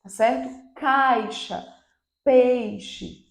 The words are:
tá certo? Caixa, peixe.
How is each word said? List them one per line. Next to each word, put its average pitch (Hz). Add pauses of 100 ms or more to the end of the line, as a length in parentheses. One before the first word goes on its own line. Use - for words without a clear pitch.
tá -
certo? 240 (240)
Caixa, 262 (580)
peixe. 247